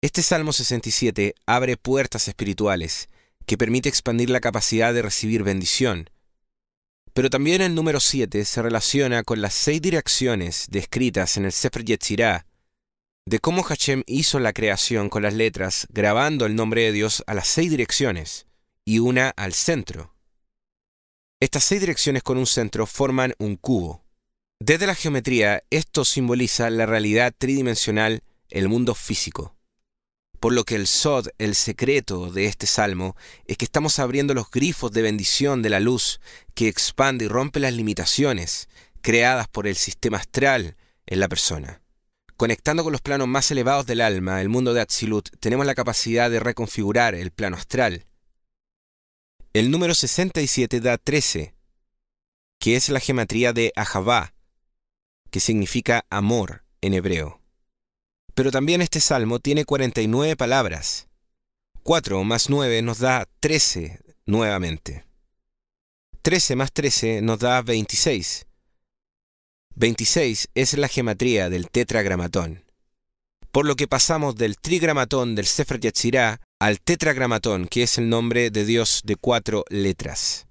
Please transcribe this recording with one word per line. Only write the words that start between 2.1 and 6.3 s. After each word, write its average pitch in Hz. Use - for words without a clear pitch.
espirituales, 98
que 110
permite 120
expandir 120
la 127
capacidad 113
de 117
recibir 107
bendición. 95